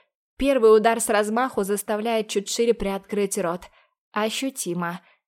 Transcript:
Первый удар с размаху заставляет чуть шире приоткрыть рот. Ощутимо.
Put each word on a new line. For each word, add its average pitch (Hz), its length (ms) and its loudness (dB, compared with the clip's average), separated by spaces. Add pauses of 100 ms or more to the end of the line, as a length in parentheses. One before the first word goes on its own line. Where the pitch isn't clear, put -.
(360)
Первый 247 400 6
удар 226 240 4
с - 80 -4
размаху 220 540 0
заставляет 214 680 -4
чуть 202 200 -4
шире 233 260 2
приоткрыть 196 640 -4
рот. 175 280 -4 (460)
Ощутимо. 185 880 -6 (260)